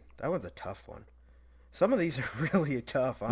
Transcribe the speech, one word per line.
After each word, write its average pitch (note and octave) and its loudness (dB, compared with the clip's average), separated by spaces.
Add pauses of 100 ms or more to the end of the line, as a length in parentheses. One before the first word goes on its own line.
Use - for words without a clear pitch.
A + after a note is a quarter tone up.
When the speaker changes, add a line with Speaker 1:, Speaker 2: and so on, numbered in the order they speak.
(180)
Speaker 1:
that C3+ -2
one's E3 -2
a F2 -8
tough - -12
one. - -16 (680)
Some G#3+ 4
of A#3 4
these E3 2
<laughs> - -
are B2 -4 (240)
really D3 2
tough, B2+ 0
Speaker 2:
Well, A2 -2